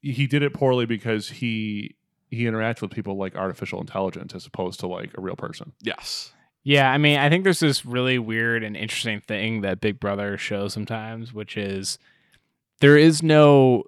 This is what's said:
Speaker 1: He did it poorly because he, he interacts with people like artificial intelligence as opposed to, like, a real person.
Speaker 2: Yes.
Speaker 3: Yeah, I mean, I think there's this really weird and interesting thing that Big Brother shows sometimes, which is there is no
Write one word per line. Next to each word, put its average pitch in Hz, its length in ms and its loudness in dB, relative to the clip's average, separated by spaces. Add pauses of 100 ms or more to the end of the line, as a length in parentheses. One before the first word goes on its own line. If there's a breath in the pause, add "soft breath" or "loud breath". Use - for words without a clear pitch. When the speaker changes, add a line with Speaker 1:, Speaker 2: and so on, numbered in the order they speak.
Speaker 1:
He 139 240 -2
did 143 160 0
it 143 100 -2
poorly 127 340 0
because 110 440 -4
he, 107 680 -8 (340)
he 120 140 -6
interacts 113 380 -4
with 101 80 -8
people 101 260 -8
like 95 200 -8
artificial 95 440 -8
intelligence 95 540 -8
as 90 120 -16
opposed 90 340 -10
to, 92 80 -10
like, 90 280 -12
a 95 40 -14
real 92 160 -10
person. - 440 -14
Speaker 2:
Yes. - 520 -12 (320)
Speaker 3:
Yeah, 139 260 4
I 135 80 2
mean, 147 220 4
I 147 100 2
think 180 140 2
there's 185 160 2
this 143 260 0
really 127 320 -2
weird 113 460 -2
and 104 120 -10
interesting 107 440 -6
thing 110 400 -4
that 95 200 -2
Big 104 200 -2
Brother 101 360 -4
shows 101 360 -6
sometimes, 113 600 -10
which 107 240 -12
is 98 400 -6 (840)
there 147 180 10
is 156 240 6
no 143 640 8